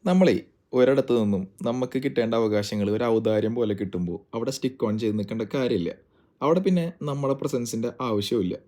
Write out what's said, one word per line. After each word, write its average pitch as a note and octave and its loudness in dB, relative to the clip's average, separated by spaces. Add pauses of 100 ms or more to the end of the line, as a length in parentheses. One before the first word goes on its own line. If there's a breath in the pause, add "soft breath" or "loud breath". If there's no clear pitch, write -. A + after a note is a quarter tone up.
നമ്മളേ F3+ 6 (420)
ഒരിടത്ത് B2+ 4
നിന്നും G2+ 0 (240)
നമുക്ക് B2+ -2
കിട്ടേണ്ട A#2 0
അവകാശങ്ങൾ G#2 0
ഒരു A#2 0 (120)
ഔദാര്യം A2 2
പോലെ G#2+ 0
കിട്ടുമ്പോ F2+ -4 (220)
അവിടെ A#2 -4
stick C3 -4
on G#2+ -2
ചെയ്ത് G#2+ 0
നിൽക്കേണ്ട A2 -4 (100)
കാര്യമില്ല. G2+ 0 (540 soft breath)
അവിടെ E3 4
പിന്നെ F3 2 (220)
നമ്മുടെ C#3 -2
പ്രസൻസിൻ്റെ A#2+ -4 (180)
ആവശ്യമില്ല. G2+ 0 (120)